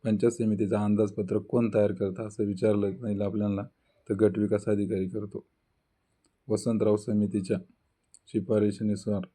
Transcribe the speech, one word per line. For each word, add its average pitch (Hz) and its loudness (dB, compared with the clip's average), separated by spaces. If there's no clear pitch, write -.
पंचायत 113 2
समितीचा 107 0
अंदाजपत्रक 104 0
कोण 120 0
तयार 104 2
करतं 98 -4
असं 104 -4
विचारलं 101 2
जाईल 104 -4
आपल्याला, 101 -2
तर 110 0
गट 101 2
विकास 104 0
अधिकारी 101 0
करतो. 104 -10
वसंतराव 107 2
समितीच्या 104 0
शिफारशीनुसार 104 0